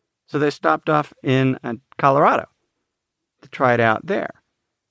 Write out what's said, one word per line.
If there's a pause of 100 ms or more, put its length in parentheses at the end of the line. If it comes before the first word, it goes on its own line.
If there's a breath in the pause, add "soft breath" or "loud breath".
(260)
So
they
stopped
off
in,
uh, (220)
Colorado (920)
to
try
it
out
there. (480)